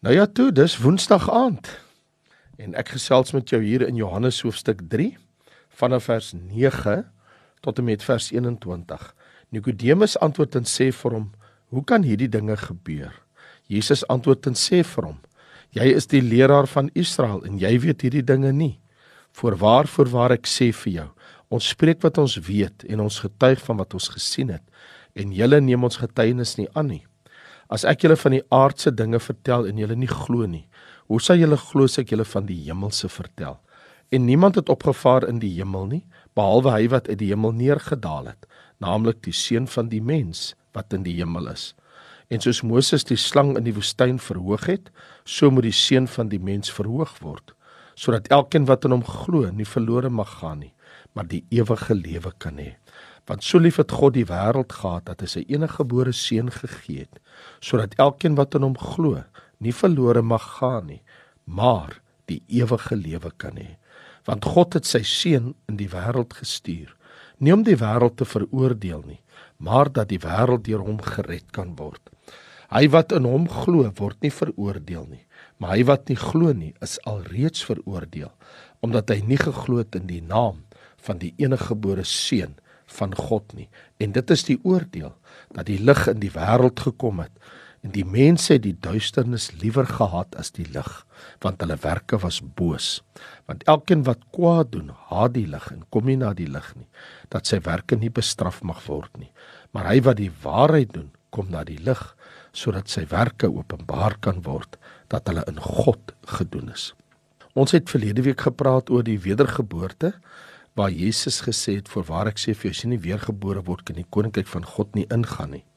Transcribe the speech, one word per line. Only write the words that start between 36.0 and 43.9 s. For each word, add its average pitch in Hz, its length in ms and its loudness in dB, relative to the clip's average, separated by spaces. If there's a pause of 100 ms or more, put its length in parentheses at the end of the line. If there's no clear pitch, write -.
behalwe 110 340 6
hy 110 220 4
wat 127 180 0
uit 104 80 -4
die 101 140 -2
hemel 110 240 0
neergedaal 117 760 -2
het, - 160 -20 (320)
naamlik 107 460 0
die 87 100 -8
Seun 120 320 -2
van 117 240 -4
die 107 80 -2
Mens 117 540 -4 (240)
wat 104 180 -8
in 95 80 -4
die 87 140 -4
hemel 85 340 -6
is. - 220 -14 (580)
En 117 120 -4
soos 120 200 0
Moses 123 440 2
die 120 120 0
slang 139 400 2
in 117 80 -2
die 110 80 -4
woestyn 127 440 0